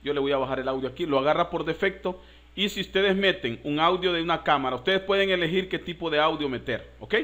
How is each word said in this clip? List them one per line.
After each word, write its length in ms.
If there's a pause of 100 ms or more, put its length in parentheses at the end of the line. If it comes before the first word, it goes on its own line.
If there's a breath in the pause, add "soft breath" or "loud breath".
Yo 100
le 60
voy 140
a 40
bajar 220
el 80
audio 220
aquí. 160
Lo 120
agarra 320
por 140
defecto. 580 (360 loud breath)
Y 120
si 120
ustedes 340
meten 480
un 160
audio 320
de 100
una 220
cámara, 320
ustedes 240
pueden 300
elegir 400
qué 100
tipo 300
de 100
audio 280
meter, 420 (100)
¿ok? 240